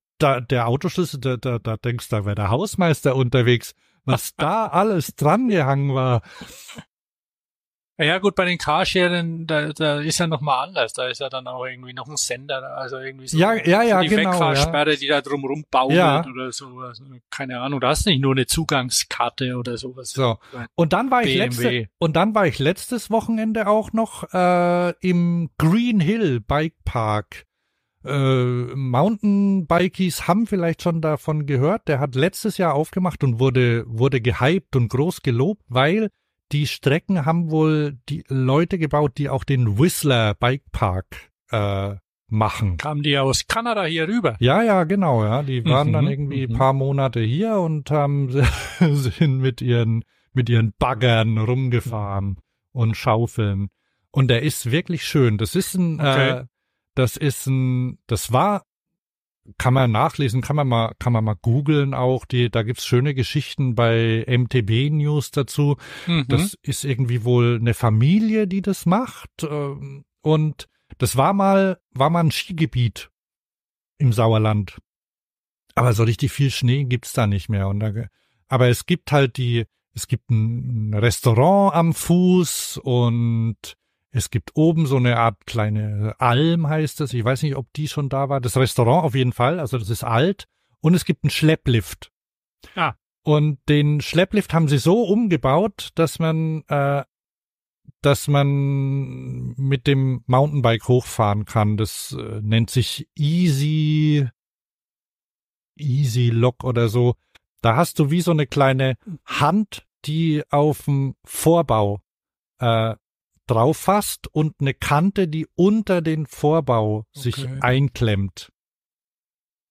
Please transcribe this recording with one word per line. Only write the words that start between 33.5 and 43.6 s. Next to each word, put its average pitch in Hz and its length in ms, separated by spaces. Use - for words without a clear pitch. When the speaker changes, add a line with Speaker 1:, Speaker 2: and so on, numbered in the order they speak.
Speaker 1:
wurde 120 360
gehypt 127 520
und 120 140
groß 147 320
gelobt, 139 480
weil 160 400
die 147 140
Strecken 156 600
haben 165 260
wohl 156 440
die 165 180
Leute 135 500
gebaut, 151 420
die 143 100
auch 135 160
den 120 340
Whistler 123 560
Bike 127 380
Park, - 580
äh, 101 440
machen. 107 500
Speaker 2:
Kamen 147 280
die 147 140
aus 135 280
Kanada 226 380